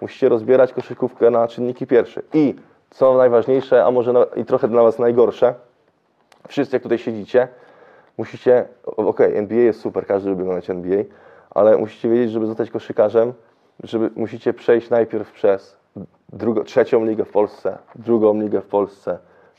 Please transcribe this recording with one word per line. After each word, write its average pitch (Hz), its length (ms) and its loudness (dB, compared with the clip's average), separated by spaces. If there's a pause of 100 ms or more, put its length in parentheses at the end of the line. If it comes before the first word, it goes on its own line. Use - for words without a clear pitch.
Musicie 123 280 -2
rozbierać 123 440 2
koszykówkę 120 560 -2
na 117 180 2
czynniki 123 400 -8
pierwsze. - 340 0 (120)
I 147 220 2 (340)
co 131 280 2
najważniejsze, 123 680 2
a 120 60 4
może 123 220 0
na-, 123 120 4 (100)
i 113 100 -6
trochę 127 220 0
dla 117 160 2
was 113 160 2
najgorsze, 120 540 2 (920)
wszyscy 131 280 -4
jak 120 80 -4
tutaj 117 140 -2
siedzicie, 113 500 -2 (720)
musicie, 120 480 0 (200)
o-, 104 220 -4
okej, 104 300 0
N 104 100 -4
B 107 80 -6
A - 20 2
jest 120 220 2
super, 92 260 -8
każdy 98 240 -2
lubi 92 120 -6
oglądać 92 280 -6
N 90 120 -8
B 90 80 -10 (100)
A, - 600 -8
ale 107 180 4
musicie 107 320 -6
wiedzieć, 117 220 0
żeby 110 140 -4
zostać 110 260 -6
koszykarzem, 117 600 -2 (500)
żeby, 113 320 -4
musicie 113 380 -4
przejść 117 360 0
najpierw 113 420 -2
przez - 460 -2 (560)
drugo-, 107 300 -4
trzecią 113 420 0
ligę 110 200 -2
w - 60 -14
Polsce, 101 460 -4 (180)
drugą 107 460 0
ligę 101 200 -4
w - 60 -20
Polsce, 98 500 -4 (420)